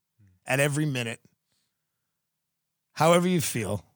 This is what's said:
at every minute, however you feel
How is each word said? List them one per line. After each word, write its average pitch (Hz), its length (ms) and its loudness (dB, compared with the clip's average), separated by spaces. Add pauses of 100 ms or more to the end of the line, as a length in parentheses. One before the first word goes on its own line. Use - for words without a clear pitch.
(440)
at 131 140 -2
every 147 280 0
minute, 123 340 -6 (1700)
however 175 340 4
you 180 120 2
feel 107 440 -4 (120)